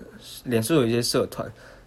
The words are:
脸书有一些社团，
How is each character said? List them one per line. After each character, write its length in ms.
脸 180
书 120
有 120
一 40
些 120
社 240
团， 240